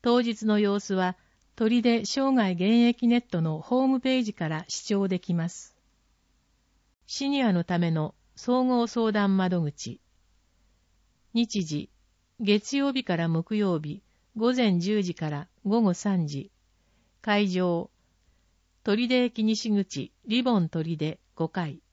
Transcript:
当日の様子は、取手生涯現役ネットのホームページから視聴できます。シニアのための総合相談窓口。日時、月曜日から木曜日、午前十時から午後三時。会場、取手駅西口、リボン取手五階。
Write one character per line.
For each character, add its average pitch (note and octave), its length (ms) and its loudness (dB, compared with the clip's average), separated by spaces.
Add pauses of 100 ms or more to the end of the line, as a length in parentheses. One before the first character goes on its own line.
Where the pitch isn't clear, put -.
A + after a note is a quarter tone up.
当 A#3+ 200 2
日 A#3 200 -4
の G#3+ 180 2
様 G3+ 200 2
子 G3 140 -6
は、 F#3 220 0 (400)
取 A#3 260 2
手 A#3 220 2
生 C4+ 300 0
涯 G3+ 180 2
現 F3 100 -2 (260)
役 A#3+ 200 0
ネ A#3+ 80 4
ッ A#3+ 40 2
ト F3 220 -4
の D#3 180 -2
ホ B3+ 240 0
ー - 40 2
ム C4 120 2
ペ C4 200 0
ー - 20 -2
ジ G#3+ 120 -6
か D#3+ 140 -6
ら D#3+ 200 -6
視 - 160 -10
聴 G3 240 0
で F3+ 100 -2
き F3 160 -4
ま E3+ 140 -2
す。 - 260 -14 (1300)
シ - 220 -6
ニ C#4 140 2
ア A3 100 4
の E3+ 120 2
た F3 140 -2
め E3+ 120 2
の D#3 240 -2 (220)
総 B3+ 280 0
合 B3 220 2
相 A3 240 0
談 G3+ 260 2
窓 F#3 260 0
口。 - 380 -8 (1300)
日 A3 300 0
時、 D3+ 260 -6 (480)
月 G#3 380 0
曜 C#4 160 0
日 B3+ 100 -2
か F3 140 -2
ら E3 120 0
木 E3 280 -2
曜 F#3 240 0
日、 D3+ 240 -12 (320)
午 A#3 180 0
前 G#3+ 240 2
十 G3+ 240 0
時 F3+ 140 -4
か D#3 140 -6
ら D3 180 -8 (160)
午 A3 180 2
後 F#3 120 2
三 F3+ 340 -2
時。 C#3+ 240 -10 (680)
会 G#3 280 0
場、 F3+ 420 0 (960)
取 A3+ 240 0
手 B3 160 2
駅 A#3+ 180 -2
西 G#3+ 300 0
口、 F#3+ 400 -4 (140)
リ A#3+ 180 0
ボ B3 160 2
ン E3 80 0
取 E3 280 -4
手 D#3 220 -6 (160)
五 D#3+ 140 -4
階。 D#3 320 -8 (120)